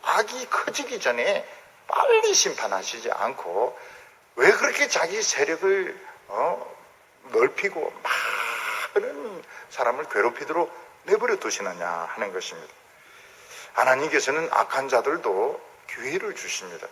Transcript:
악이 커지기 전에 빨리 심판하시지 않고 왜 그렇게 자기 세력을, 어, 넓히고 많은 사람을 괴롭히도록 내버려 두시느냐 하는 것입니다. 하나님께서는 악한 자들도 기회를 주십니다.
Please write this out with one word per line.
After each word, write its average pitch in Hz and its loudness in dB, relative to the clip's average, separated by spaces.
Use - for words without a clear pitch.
악이 233 0
커지기 247 -4
전에 131 0
빨리 440 4
심판하시지 - 0
않고 98 0
왜 147 8
그렇게 254 2
자기 185 0
세력을, 165 0
어, 156 -2
넓히고 - 2
많은 226 -4
사람을 127 -2
괴롭히도록 - 0
내버려 214 2
두시느냐 92 -4
하는 87 -4
것입니다. 87 -10
하나님께서는 143 4
악한 - 2
자들도 127 2
기회를 185 -6
주십니다. 90 -10